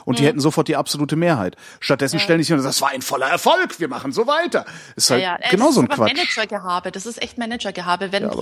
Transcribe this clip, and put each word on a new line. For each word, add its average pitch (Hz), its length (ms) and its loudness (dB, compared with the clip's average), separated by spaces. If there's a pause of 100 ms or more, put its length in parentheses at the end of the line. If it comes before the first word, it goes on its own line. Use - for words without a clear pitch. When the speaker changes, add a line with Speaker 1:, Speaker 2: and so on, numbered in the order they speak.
Speaker 1:
Und 123 140 0
die 139 40 2
Speaker 2:
Mhm. 139 40 6
Speaker 1:
hätten 147 140 2
sofort 151 260 2
die 156 100 0
absolute 147 380 -2
Mehrheit. 151 420 0 (220)
Stattdessen 139 380 0
Speaker 2:
Ja. - 80 0
Speaker 1:
stellen 165 140 4
die 156 60 2
sich 135 40 -2
hin 160 80 4
und 135 60 2
sagen, 131 80 -4
das - 100 -2
war 135 80 2
ein 131 140 -4
voller 135 260 -2
Erfolg, 302 500 2
wir 165 100 -4
machen 127 240 -8
so 226 140 -2
weiter. 311 380 0 (320)
Ist - 140 0
halt 120 120 4
Speaker 2:
Ja, 175 180 -2
ja. - 100 -4
Speaker 1:
genauso 240 300 4
ein 127 60 6
Speaker 2:
Das 285 120 -2
ist - 20 -2
aber 107 100 6
Speaker 1:
Quatsch. 269 60 -2 (200)
Speaker 2:
Managergehabe, 185 560 -4
das 196 140 -12
ist 233 160 -10
echt - 160 -8
Managergehabe. 196 760 -4
Wenn 202 120 -2
Speaker 1:
Ja, - 60 -2
Speaker 2:
ein - 20 -4
Speaker 1:
aber - 40 -6
das - 60 -